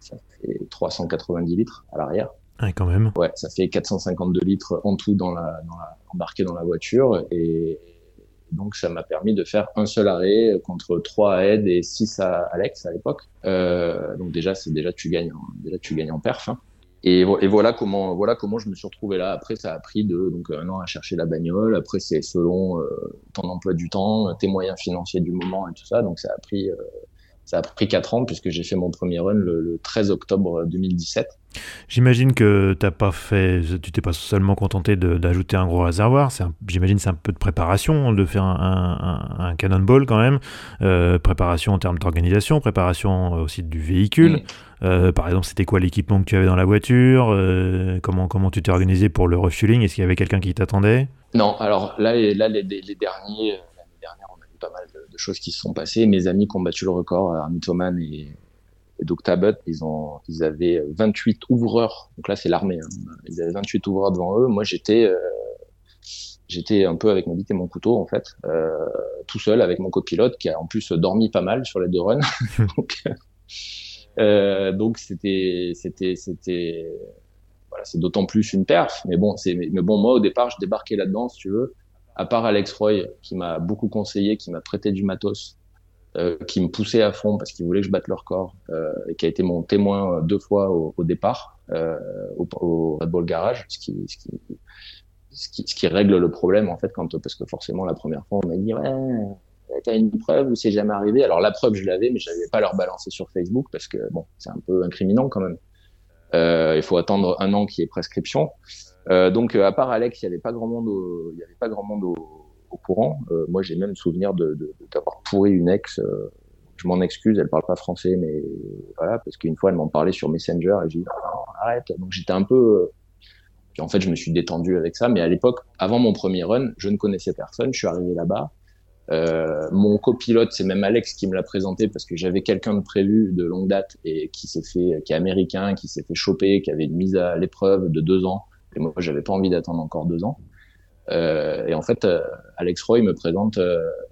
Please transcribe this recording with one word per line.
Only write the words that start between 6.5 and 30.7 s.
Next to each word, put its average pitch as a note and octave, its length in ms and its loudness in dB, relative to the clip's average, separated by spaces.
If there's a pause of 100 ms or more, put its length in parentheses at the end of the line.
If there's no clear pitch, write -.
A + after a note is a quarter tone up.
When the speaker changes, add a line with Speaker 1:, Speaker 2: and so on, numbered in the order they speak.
Speaker 1:
la E2+ 100 -8
voiture. F#2+ 680 2
Et E2 480 -2 (720)
donc, G2 240 -6
ça - 140 -4
m'a E2 120 -8
permis F2 320 -2
de G2 100 0
faire G#2 320 -2
un G#2+ 120 0
seul G#2 200 2
arrêt G2 560 4
contre F2 360 -4
trois G2+ 360 2
à F#2 100 4
Ed G#2 220 4
et F2 140 4
six - 380 -4
à F2+ 320 0
Alex F2+ 340 -4
à E2+ 60 -6
l'époque. C3 300 -6 (240)
Euh, F2+ 720 0
donc F2 140 -8
déjà, E2+ 220 -2
c'est, D#2+ 180 -8
déjà, D#2 220 -2
tu - 160 -8
gagnes E2+ 220 -2
en, D#2 100 -16 (220)
déjà, E2+ 160 -8
tu - 160 -8
gagnes D#3 160 -4
en D#2+ 80 -6
perf, - 300 -6
hein. B2 100 -8 (440)
Et F2+ 200 6
vo-, G2 160 4
et G2 80 4
voilà G#2+ 260 6
comment, G2 400 -2
voilà G#2 220 0
comment G#2+ 240 -6
je G#2 100 -10
me F#2 60 -8
suis - 100 -14
retrouvé G2 320 -6
là. F#2 140 -2
Après, G#2+ 240 -8
ça E2 180 -8
a D#2+ 60 -10
pris G#2+ 260 -4
de, F2+ 260 0
donc, E2+ 200 -8
un D#2 180 -6
an F#2+ 120 -8
à F2+ 40 -10
chercher - 300 -10
la E2 100 -2
bagnole. E2+ 500 0
Après, F2+ 240 -2
c'est D#2 220 -2
selon, F2+ 580 0
euh, D2 80 -4 (460)
ton F2+ 160 -8
emploi F#2 240 -4
du E2+ 160 -4
temps, G#2 460 0
tes G2+ 120 -2
moyens F#2+ 320 -2
financiers F2+ 400 -4
du F2 120 -2
moment F#2 360 -4
et E2 60 -12
tout - 140 -20
ça. A#2 160 0
Donc, - 160 -6
ça - 120 -8
a - 80 -6
pris, G2 300 -4
euh, - 60 -4 (680)
ça - 140 -4
a E2 60 0
pris - 240 -2
quatre - 260 -2
ans B2 100 0
puisque F2+ 260 -6
j'ai E2 120 -4
fait G2 140 -6
mon F2+ 160 -2
premier F2 280 -4
run G2 140 0
le, F2 280 0
le E2 180 -4
treize G2+ 320 0
octobre F2 540 -2
deux E2+ 120 -4